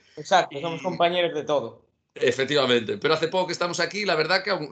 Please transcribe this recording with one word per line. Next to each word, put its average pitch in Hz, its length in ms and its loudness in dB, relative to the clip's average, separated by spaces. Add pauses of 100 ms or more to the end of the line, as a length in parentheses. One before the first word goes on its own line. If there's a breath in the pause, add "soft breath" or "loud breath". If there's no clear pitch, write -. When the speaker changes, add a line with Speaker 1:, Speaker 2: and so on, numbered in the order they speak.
(160 soft breath)
Speaker 1:
Exacto, 151 420 2
somos 165 220 -6
Speaker 2:
Y - 40 -10
Speaker 1:
compañeros 175 500 2
de 147 100 -4
todo. 123 400 -2 (340)
Speaker 2:
Efectivamente, 123 800 2
pero 143 180 2
hace 160 140 0
poco 185 180 0
que 170 60 -4
estamos 175 260 -2
aquí, 190 280 -2
la 175 80 2
verdad 165 280 0
que 202 80 -6
aún 175 220 -4